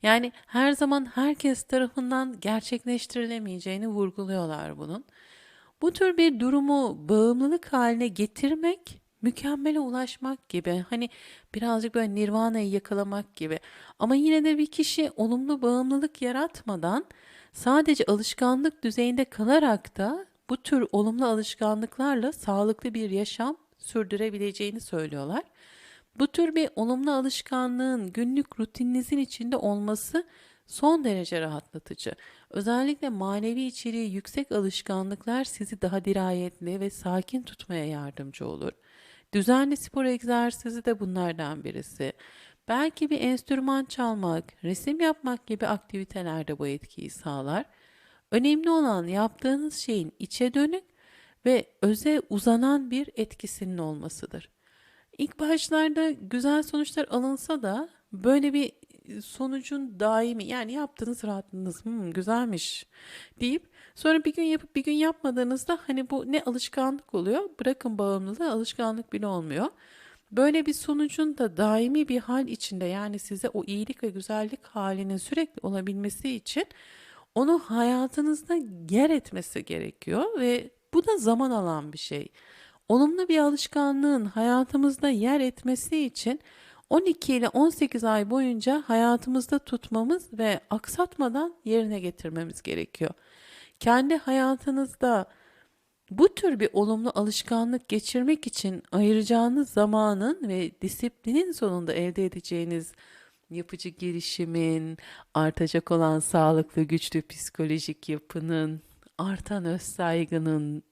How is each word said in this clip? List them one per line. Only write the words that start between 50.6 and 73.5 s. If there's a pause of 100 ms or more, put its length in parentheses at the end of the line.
ve (160)
öze
uzanan
bir
etkisinin
olmasıdır. (680)
İlk
başlarda
güzel
sonuçlar
alınsa
da (220)
böyle
bir (500)
sonucun
daimi,
yani
yaptığınız
rahatlığınız,
"Hmm,
güzelmiş." (540)
deyip (260)
sonra
bir
gün
yapıp
bir
gün
yapmadığınızda
hani
bu
ne
alışkanlık
oluyor, (100)
bırakın
bağımlılığı,
alışkanlık
bile
olmuyor. (640)
Böyle
bir
sonucun
da
daimi
bir
hal
içinde,
yani
size
o